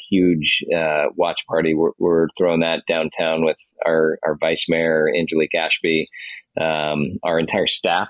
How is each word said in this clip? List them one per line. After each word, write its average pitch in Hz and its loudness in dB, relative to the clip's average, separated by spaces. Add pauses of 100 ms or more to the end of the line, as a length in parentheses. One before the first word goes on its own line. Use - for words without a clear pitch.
huge, 90 2 (120)
uh, 78 0 (100)
watch 85 -2
party. 82 0
We're, 82 2
we're 82 2
throwing 85 2
that 82 0
downtown 80 0
with 78 0 (280)
our, 80 2
our 78 0
vice 80 0
mayor, 82 2
Angelique 80 0
Ashby. 80 0 (500)
Um, 76 -2
our 82 0
entire 82 0
staff 90 0